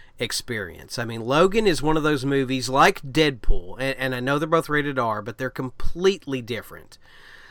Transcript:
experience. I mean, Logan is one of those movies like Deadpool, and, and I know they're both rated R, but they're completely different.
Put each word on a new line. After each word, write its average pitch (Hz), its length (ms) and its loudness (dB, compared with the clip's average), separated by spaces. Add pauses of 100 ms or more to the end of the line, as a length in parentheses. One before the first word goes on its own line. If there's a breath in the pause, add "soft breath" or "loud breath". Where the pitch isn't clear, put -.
(180 soft breath)
experience. 104 800 -8
I 117 60 -4
mean, 113 180 -8
Logan 185 440 4
is 143 160 2
one 156 140 2
of 156 60 0
those 147 220 0
movies 131 440 -2
like 151 340 2
Deadpool, 139 800 2
and, 131 180 -2
and 131 160 -2
I 123 60 -6
know 139 180 0
they're 160 80 -2
both 160 220 2
rated 147 300 0
R, 110 240 -2
but 110 160 -10
they're 131 120 -4
completely 139 920 0
different. - 560 -10 (520 soft breath)